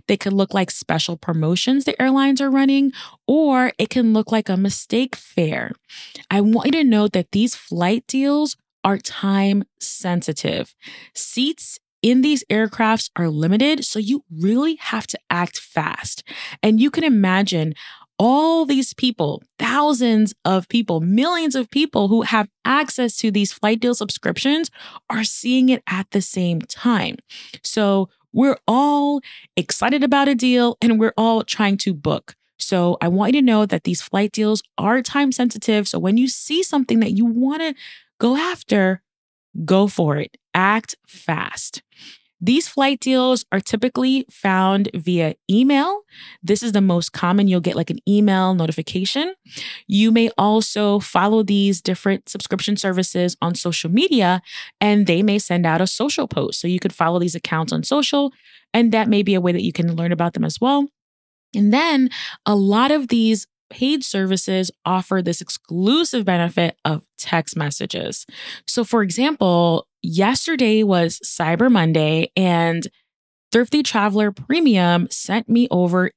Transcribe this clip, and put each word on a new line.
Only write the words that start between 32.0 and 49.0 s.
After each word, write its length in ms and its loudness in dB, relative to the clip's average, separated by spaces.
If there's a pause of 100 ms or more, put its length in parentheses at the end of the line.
So 420 0
I 80 0
want 260 2
you 60 4
to 60 4
know 180 4
that 200 -2
these 180 -2
flight 300 -2
deals 300 0 (140)
are 240 2
time 320 0
sensitive. 560 0
So 100 -4
when 200 2
you 100 2
see 340 -4
something 380 0
that 120 2
you 120 2
wanna 500 0 (440)
go 180 2
after, 640 -2 (640)
go 220 4
for 320 0
it. 180 -8 (160)
Act 420 0 (120)
fast. 760 -8 (600)
These 260 2
flight 320 -2
deals 520 2
are 80 0
typically 720 0
found 640 0
via 400 -2 (160)
email. 540 2 (380)
This 200 0
is 100 -2
the 80 4
most 320 2
common. 360 2
You'll 120 2
get, 160 -4
like, 140 -2
an 80 -8 (100)
email 460 2
notification. 800 -4 (520)